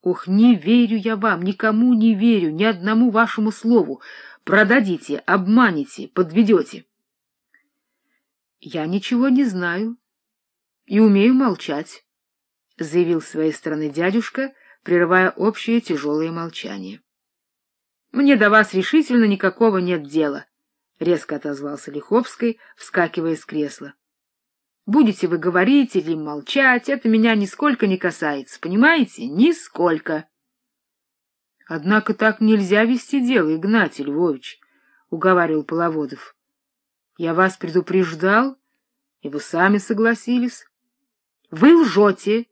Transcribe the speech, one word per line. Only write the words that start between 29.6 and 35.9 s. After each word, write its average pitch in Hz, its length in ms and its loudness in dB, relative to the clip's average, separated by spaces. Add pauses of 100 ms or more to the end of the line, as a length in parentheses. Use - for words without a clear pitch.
"Однако 190 460 -2
так 214 280 0
нельзя 208 440 2
вести 247 400 -2
дело, 185 300 0
Игнатий 180 500 -2
Львович", — 143 540 -4 (500)
уговаривал 165 540 0
Половодов. 160 720 -6 (840)